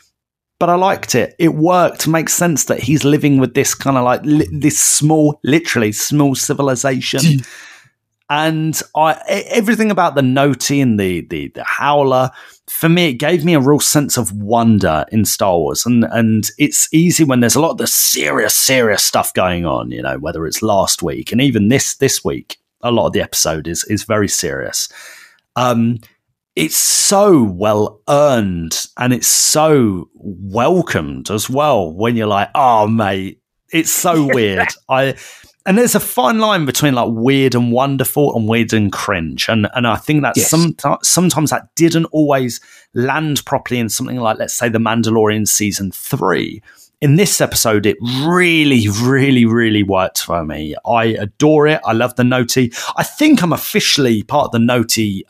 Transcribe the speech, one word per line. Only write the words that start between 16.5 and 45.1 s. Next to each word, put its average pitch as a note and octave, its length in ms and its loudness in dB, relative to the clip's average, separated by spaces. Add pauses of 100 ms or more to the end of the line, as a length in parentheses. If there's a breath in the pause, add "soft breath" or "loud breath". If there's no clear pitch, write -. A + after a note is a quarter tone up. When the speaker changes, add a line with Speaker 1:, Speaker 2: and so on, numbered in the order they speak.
Speaker 1:
it's - 340 0
easy D#3+ 320 2
when C3 160 2
there's B2+ 160 2
a C#3+ 60 2
lot D#3+ 80 2
of B2+ 80 -6
the - 80 -4
serious, C3 680 -2
serious A#2 480 0
stuff - 320 -2
going F2+ 320 0
on, B1 240 -4
you A#1+ 100 -10
know, C2 160 -6
whether D#2+ 300 -8
it's - 160 -6
last G2 400 0
week C#2 280 -6
and A2+ 80 0
even A#2 280 2
this, B2+ 300 0
this - 280 -2
week, C2+ 320 -6 (240)
a A#2+ 100 -4
lot A2 140 2
of D#2+ 80 -2
the G2 80 0
episode D#2 460 -4
is, E2+ 160 -6
is G#2 220 -4
very G#2+ 220 0
serious. - 640 -6 (640 loud breath)
Um, A#2+ 440 0 (560 soft breath)
it's D#3+ 220 -2
so G3 640 4
well G#2 680 0
earned A2 800 0 (100)
and B2+ 160 0
it's - 140 -2
so C3+ 880 2
welcomed F#2+ 1120 -4
as G#2 200 -4
well B2 440 0
when A#2 220 -2
you're A2 120 -2
like, G2+ 280 0
"Oh, A#2 320 4
mate, G2 520 -2 (320)
it's E3 200 -2
so E3 340 0
Speaker 2:
<laughs> C3+ 80 0
Speaker 1:
weird." G2 340 0 (220)
I, C3 260 0 (500 loud breath)
and G3 120 2
there's A#3+ 180 2
a F#3 40 2
fine A#3+ 400 -2
line G3+ 260 0
between, C3+ 280 0
like, A2+ 160 0
weird B2+ 460 2
and A#2+ 160 2
wonderful C#3 640 0
and A2 120 0
weird A2+ 260 0
and G#2 180 2
cringe. E2 580 -4
And, G#2+ 240 0
and A#2+ 140 -2
I G#2+ 80 0
think D3+ 260 0
that B2+ 160 0
Speaker 2:
Yes. - 160 0
Speaker 1:
someti-, D#3+ 500 -2
sometimes D#3 460 2
that - 260 -6
didn't E3 300 2
always C#3 560 0 (320 soft breath)
land C#3 520 -2
properly B2+ 340 -4
in A2+ 100 -2
something B2 280 -6
like, A2+ 200 -2
let's A2 160 -4
say, A#2+ 160 -2
The A2+ 100 0
Mandalorian A2 680 2